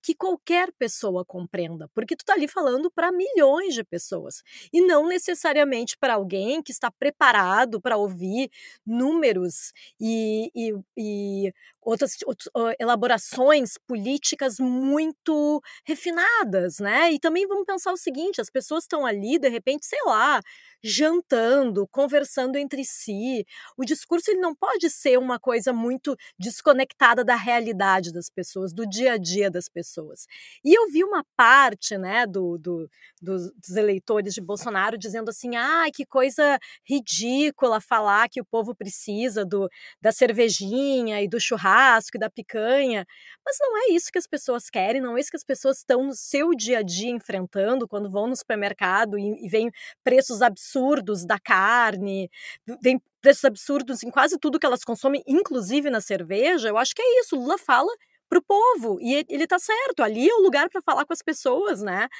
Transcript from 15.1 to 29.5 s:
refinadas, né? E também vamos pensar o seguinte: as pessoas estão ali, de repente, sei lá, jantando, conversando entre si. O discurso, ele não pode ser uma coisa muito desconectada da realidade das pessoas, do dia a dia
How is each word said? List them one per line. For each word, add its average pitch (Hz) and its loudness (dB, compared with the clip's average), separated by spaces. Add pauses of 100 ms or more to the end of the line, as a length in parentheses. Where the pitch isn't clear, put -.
refinadas, 330 0
né? 233 2
E 302 0
também 339 0
vamos 392 -2
pensar 381 -4
o 370 -2
seguinte: 339 -6
as 220 -6
pessoas 302 -4
estão 294 -2
ali, 220 0
de 269 2
repente, 247 -4
sei 554 -6
lá, 254 2 (400)
jantando, 240 2
conversando 269 -2
entre 277 -6
si. 226 -6 (320)
O 262 -6
discurso, 339 -2
ele 370 0
não 339 0
pode 370 -2
ser 254 2
uma 254 -2
coisa 240 -2
muito 247 -4 (220)
desconectada 247 4
da 240 4
realidade 202 0
das 170 -12
pessoas, 185 -8
do 220 -6
dia 233 0
a 220 -2
dia 190 0